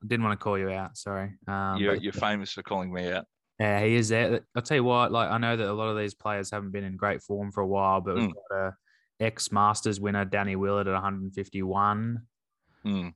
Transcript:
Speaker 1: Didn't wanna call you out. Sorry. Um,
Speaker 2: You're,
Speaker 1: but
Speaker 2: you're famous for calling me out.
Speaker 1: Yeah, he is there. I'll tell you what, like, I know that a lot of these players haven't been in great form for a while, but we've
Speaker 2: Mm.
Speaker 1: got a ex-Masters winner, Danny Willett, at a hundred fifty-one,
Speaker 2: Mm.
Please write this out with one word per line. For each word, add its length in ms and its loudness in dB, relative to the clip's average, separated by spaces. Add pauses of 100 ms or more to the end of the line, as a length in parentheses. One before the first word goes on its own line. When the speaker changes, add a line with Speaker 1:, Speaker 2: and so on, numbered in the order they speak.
Speaker 1:
Didn't 180 0
wanna 140 2
call 220 0
you 100 -2
out. 260 -6
Sorry. 360 -6 (160)
Um, 320 0
Speaker 2:
You're, 160 2
Speaker 1:
but 80 -4
Speaker 2:
you're 100 -4
famous 400 -2
for 80 -10
calling 320 -4
me 180 -2
out. 140 -4 (340)
Speaker 1:
Yeah, 240 2
he 120 4
is 140 4
there. 320 2 (140)
I'll 60 -2
tell 160 0
you 60 4
what, 280 4
like, 200 2
I 80 0
know 180 2
that 100 0
a 60 -2
lot 160 -2
of 80 -2
these 160 -2
players 380 -4
haven't 200 -6
been 120 -6
in 140 -6
great 260 -2
form 280 -4
for 100 -2
a 60 0
while, 320 2
but 160 -2
we've 140 2
Speaker 2:
Mm. 40 -6 (180)
Speaker 1:
got 60 -2
a 160 -2 (460)
ex-Masters 800 2
winner, 240 0
Danny 320 0
Willett, 320 2
at 60 0
a 80 0
hundred 320 -4
fifty-one, 920 0 (580)
Speaker 2:
Mm. 300 -2